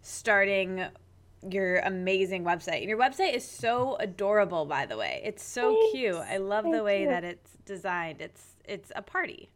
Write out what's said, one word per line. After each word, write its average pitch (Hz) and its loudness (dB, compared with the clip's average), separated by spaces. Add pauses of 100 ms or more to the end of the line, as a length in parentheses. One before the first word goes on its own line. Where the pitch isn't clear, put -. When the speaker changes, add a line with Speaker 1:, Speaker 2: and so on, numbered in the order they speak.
Speaker 1:
starting 196 2 (640)
your 185 2
amazing 185 0
website. 170 -2
And 156 -6
your 220 0
website 269 2
is 240 -4
so 247 0
adorable, 196 2
by 139 -2
the 110 -6
way. 67 -4
It's 214 -8
so 440 2
Speaker 2:
Thanks. 440 6
Speaker 1:
cute. 240 0
I 165 -4
love 202 0
the 330 0
Speaker 2:
Thank 220 0
Speaker 1:
way 208 2
Speaker 2:
you. 294 2
Speaker 1:
that 202 0
it's 175 -12 (140)
designed. 175 -6
It's, - -16 (120)
it's - -12
a 202 -8
party. - -6